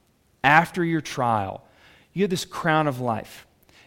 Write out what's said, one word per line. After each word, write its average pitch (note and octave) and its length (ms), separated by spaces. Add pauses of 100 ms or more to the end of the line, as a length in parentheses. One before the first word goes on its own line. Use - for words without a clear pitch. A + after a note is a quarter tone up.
(440)
after E3 400
your E3 160
trial." A2 640 (480)
You E3+ 80
get G3 100
this F3+ 140
crown D#3 420
of B2+ 140
life. - 460 (400)